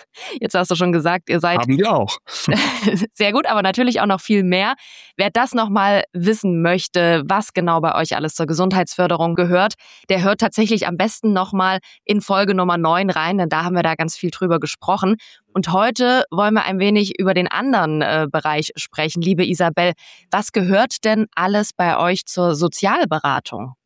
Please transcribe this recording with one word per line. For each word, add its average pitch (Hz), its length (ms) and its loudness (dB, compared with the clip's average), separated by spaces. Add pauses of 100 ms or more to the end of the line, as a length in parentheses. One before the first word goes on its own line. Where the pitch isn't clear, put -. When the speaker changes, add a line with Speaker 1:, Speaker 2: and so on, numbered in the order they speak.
(400)
Speaker 1:
Jetzt - 140 -4
hast 180 160 0
du 180 60 0
schon 180 160 2
gesagt, 170 360 0
ihr 165 120 0
seid 175 180 0
Speaker 2:
Haben 123 180 0
wir 208 160 2
auch. 123 240 0 (100)
Speaker 1:
<laughs> 214 840 -2
Sehr 202 200 -2
gut, 269 140 0
aber 220 140 0
natürlich 226 400 0
auch 208 60 2
noch 196 160 0
viel 202 220 2
mehr. 190 320 0 (420)
Wer 196 100 0
das 240 240 0
nochmal 202 520 2 (100)
wissen 180 480 0
möchte, 170 640 2
was 202 260 -2
genau 170 300 0
bei 165 120 0
euch - 220 -2
alles 156 180 -4
zur 165 120 -2
Gesundheitsförderung 170 880 0
gehört, 180 400 2 (340)
der 185 140 0
hört 202 180 2
tatsächlich 214 460 0
am 170 100 -4
besten 208 380 0
nochmal 190 440 0 (280)
in 208 160 0
Folge 196 320 2
Nummer 180 240 2
neun 175 320 2
rein, 165 260 -2
denn 175 140 0
da 151 120 0
haben 175 140 -2
wir 170 60 2
da 160 120 0
ganz 160 220 -4
viel 175 140 -4
drüber 170 280 -2
gesprochen. 190 580 -2 (360)
Und 180 180 -2
heute 240 600 2
wollen 208 240 2
wir 214 100 2
ein 190 140 -4
wenig 202 420 2
über 190 140 2
den 180 120 0
anderen, 180 540 0
äh, 151 320 2
Bereich 151 440 -2
sprechen. 156 440 -6
Liebe 175 260 0
Isabel, 175 460 0 (380)
was 208 220 -2
gehört 196 520 0
denn 220 300 2
alles 202 400 -2
bei 175 240 0
euch 180 260 0
zur 175 300 0
Sozialberatung? 156 1200 -2 (120)